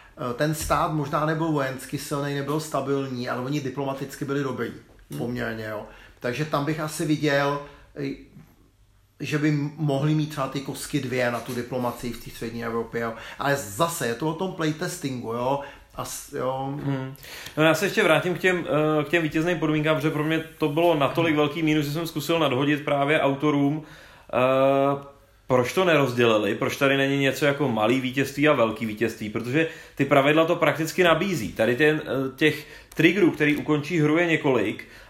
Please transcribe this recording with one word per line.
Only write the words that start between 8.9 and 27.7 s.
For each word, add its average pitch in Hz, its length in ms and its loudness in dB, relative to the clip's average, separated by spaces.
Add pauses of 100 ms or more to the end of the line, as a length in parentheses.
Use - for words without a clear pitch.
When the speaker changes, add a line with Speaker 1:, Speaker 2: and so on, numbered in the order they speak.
Speaker 1:
že 143 180 -4
by 151 140 2 (260)
mohli 147 380 2
mít 151 140 0
třeba 135 180 -4
ty 139 120 -6
kostky - 400 -6
dvě 123 320 0
na 120 80 -4
tu 123 160 -8
diplomacii 120 580 -4
v 113 100 -12
té - 60 -14
střední 117 360 -8
Evropě, 117 360 -4
jo. 113 120 -4 (260)
Ale 143 160 2
zase, 139 520 -2
je 117 80 -2
to 156 140 -2
o 160 40 -2
tom 185 180 -4
playtestingu, 143 800 -4
jo. 127 260 0 (360)
A 127 100 -8
s-, - 320 -14
jo. 135 360 -4 (120)
Speaker 3:
Hmm. 135 300 -4 (420)
No, 151 60 4
já 160 100 6
se 202 120 0
ještě 214 180 0
vrátím 160 320 2
k 151 40 -8
těm, 180 260 2 (340)
eh, 147 40 0
k 143 60 -6
těm 170 140 2
vítězným 160 360 0
podmínkám, 156 360 2
protože 147 140 0
pro 151 140 -2
mě 160 200 0 (140)
to 156 120 0
bylo 165 260 4
natolik 151 400 2
velký 151 280 2
mínus, 151 220 2
že 147 60 -4
jsem 160 160 -4
zkusil 165 320 -2
nadhodit 143 460 2
právě 143 360 2
autorům, 143 640 2 (500)
eh, 139 800 2 (340)
proč 127 260 2
to 190 120 2
nerozdělili, 120 720 4
proč 127 220 -2
tady 139 200 4
není 139 200 2
něco 139 280 0
jako 143 220 2
malý 117 340 2